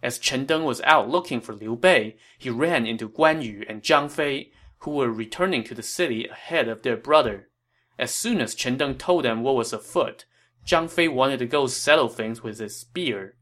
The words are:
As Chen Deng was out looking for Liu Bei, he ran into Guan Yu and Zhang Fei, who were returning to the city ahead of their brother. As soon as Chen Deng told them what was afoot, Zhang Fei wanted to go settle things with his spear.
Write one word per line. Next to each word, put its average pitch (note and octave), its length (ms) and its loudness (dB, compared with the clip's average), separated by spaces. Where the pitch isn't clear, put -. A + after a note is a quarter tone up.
As B2 160 -4
Chen C3+ 260 -2
Deng D#3+ 180 2
was C3 180 -2
out C3+ 280 4
looking D3 320 -2
for - 120 -14
Liu A2 220 -6
Bei, B2 400 4
he - 120 -10
ran C3 360 0
into A2+ 240 -6
Guan D#3 340 2
Yu G#2 240 -10
and G#2+ 140 -10
Zhang D3 300 2
Fei, C#3+ 400 -4
who - 120 -8
were C3+ 200 0
returning A2+ 520 -2
to - 100 -12
the A2 80 -12
city A#2+ 460 -2
ahead D3+ 400 -2
of A2+ 160 -6
their A#2+ 140 0
brother. B2 520 2
As B2+ 160 -4
soon A3+ 260 0
as A#2 140 -2
Chen B2+ 240 -2
Deng C#3 200 -2
told F3 280 2
them A2+ 160 0
what C3+ 140 2
was A#2 180 0
afoot, - 520 -4
Zhang E3 240 2
Fei E3+ 180 2
wanted C3 320 2
to B2 80 -2
go C#3 180 2
settle C3+ 440 4
things A2+ 340 -8
with G#2+ 160 -10
his G#2+ 180 -10
spear. G#2+ 640 -6